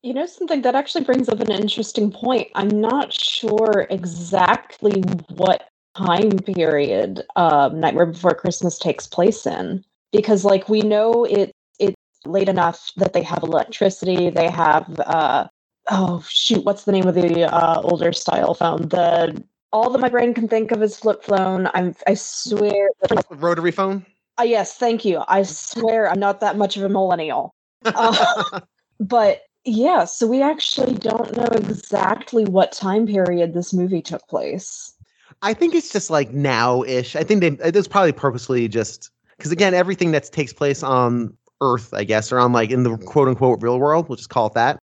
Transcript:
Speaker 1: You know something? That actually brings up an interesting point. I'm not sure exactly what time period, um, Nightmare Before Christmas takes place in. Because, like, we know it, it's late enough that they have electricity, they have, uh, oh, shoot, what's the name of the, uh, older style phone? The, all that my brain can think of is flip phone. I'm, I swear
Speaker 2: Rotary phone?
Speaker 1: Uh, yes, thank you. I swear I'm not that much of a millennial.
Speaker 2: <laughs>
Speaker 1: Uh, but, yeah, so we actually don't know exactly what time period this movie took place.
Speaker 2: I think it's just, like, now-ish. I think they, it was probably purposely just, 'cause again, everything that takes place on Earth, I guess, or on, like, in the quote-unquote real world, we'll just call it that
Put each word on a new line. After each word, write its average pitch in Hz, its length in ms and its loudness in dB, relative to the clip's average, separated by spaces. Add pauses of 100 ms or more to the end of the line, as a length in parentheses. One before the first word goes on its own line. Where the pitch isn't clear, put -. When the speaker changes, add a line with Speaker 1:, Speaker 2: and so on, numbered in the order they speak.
Speaker 1:
You 247 100 -6
know 277 120 -2
something? 330 360 -4
That 247 140 2
actually 285 280 -2
brings 254 240 2
up 220 120 -2
an 214 120 -2
interesting 208 600 -2
point. - 440 -2
I'm 202 140 0 (120)
not 240 320 0
sure 214 760 0
exactly 190 1120 -2 (340)
what 185 320 0 (280)
time 190 420 2
period, 147 880 0 (120)
um, 156 440 2
Nightmare 165 260 2
Before 170 300 0
Christmas 175 420 -4
takes - 300 -4
place - 380 0
in. 185 380 -6 (300)
Because, 208 320 2
like, 196 240 2
we 214 120 2
know 220 440 2
it, 202 260 0 (280)
it's 196 160 0 (300)
late 190 220 0
enough 175 500 0
that 185 160 0
they 175 100 0
have 165 200 -6
electricity, 175 840 0
they 165 200 0
have, 165 380 0 (180)
uh, 147 420 0 (420)
oh, 185 400 -2
shoot, - 340 0
what's 196 220 -2
the 202 60 2
name 190 160 2
of 175 80 0
the, 170 380 2
uh, 165 280 2
older 170 320 0
style - 400 0
phone? 165 360 -2
The, 170 540 0 (300)
all 226 160 2
that 254 100 0
my 254 100 0
brain 240 240 0
can 226 140 -2
think 220 240 -2
of 220 100 -2
is 214 160 -2
flip 214 260 -2
phone. 190 500 0
I'm, 180 200 -2 (140)
I 196 60 2
swear 202 760 0 (420)
Speaker 2:
Rotary 170 400 0
phone? 196 340 -4 (340)
Speaker 1:
Uh, 240 40 2
yes, 233 340 0
thank 233 260 0
you. 175 240 0
I 196 160 2
swear 220 680 -2
I'm 185 100 0
not 202 200 0
that 208 180 -2
much 202 200 0
of 196 60 -4
a 196 60 -2
millennial. 175 640 -2 (320)
Speaker 2:
<laughs> - 20 -20
Speaker 1:
Uh, 226 720 0 (400)
but, 214 440 2 (220)
yeah, 247 400 2
so 202 220 -4
we 254 140 2
actually - 540 -2
don't - 420 -4
know 233 140 0
exactly 208 960 0
what 190 260 2
time 196 340 0
period 180 480 0
this 175 200 -4
movie 180 280 0
took - 260 -12
place. - 640 -8 (480)
Speaker 2:
I 208 120 0
think 330 220 0
it's - 160 0
just, - 180 -2
like, 143 240 0
now-ish. 127 840 0
I 160 80 0
think 202 180 2
they, 156 260 0
it 170 80 0
was 202 120 2
probably 190 260 4
purposely 120 540 -2
just, 110 440 -6 (260)
'cause 151 140 -8
again, 185 220 2
everything 180 380 2
that 151 200 2
takes 143 220 -6
place 143 300 -2
on 120 520 0 (260)
Earth, 120 320 0
I 104 100 -4
guess, 107 280 0
or 127 80 2
on, 123 120 4
like, 113 200 2
in 127 120 2
the 117 140 0
quote-unquote 127 640 2
real 120 180 0
world, 151 300 2
we'll 127 60 -6
just - 140 -20
call 113 180 0
it 107 80 -6
that 123 300 0